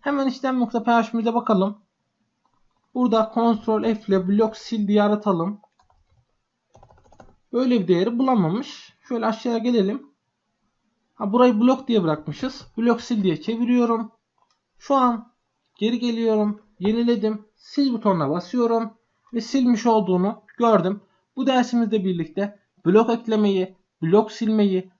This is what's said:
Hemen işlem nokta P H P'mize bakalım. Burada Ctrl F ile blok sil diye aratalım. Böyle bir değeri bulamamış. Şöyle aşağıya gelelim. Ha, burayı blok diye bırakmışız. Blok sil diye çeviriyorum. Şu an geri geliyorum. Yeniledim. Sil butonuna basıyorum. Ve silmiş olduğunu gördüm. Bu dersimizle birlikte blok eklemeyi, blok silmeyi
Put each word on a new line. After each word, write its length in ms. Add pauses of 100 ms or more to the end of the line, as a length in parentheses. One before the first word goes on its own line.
Hemen 260
işlem 340
nokta 220
P 100
H 180
P'mize 240
bakalım. 440 (1160)
Burada 400
Ctrl 600
F 140
ile 200
blok 360
sil 240
diye 140
aratalım. 580 (1900)
Böyle 280
bir 80
değeri 300
bulamamış. 760 (120)
Şöyle 180
aşağıya 320
gelelim. 480 (1080)
Ha, 180
burayı 280
blok 280
diye 140
bırakmışız. 640 (100)
Blok 300
sil 160
diye 180
çeviriyorum. 720 (680)
Şu 160
an 380 (460)
geri 200
geliyorum. 640 (160)
Yeniledim. 680 (220)
Sil 240
butonuna 380
basıyorum. 640 (420)
Ve 60
silmiş 460
olduğunu 560 (160)
gördüm. 420 (360)
Bu 100
dersimizle 580
birlikte 540 (280)
blok 240
eklemeyi, 680 (260)
blok 300
silmeyi 680